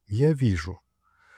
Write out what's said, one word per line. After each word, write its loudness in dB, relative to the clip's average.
Я 2
вижу". -2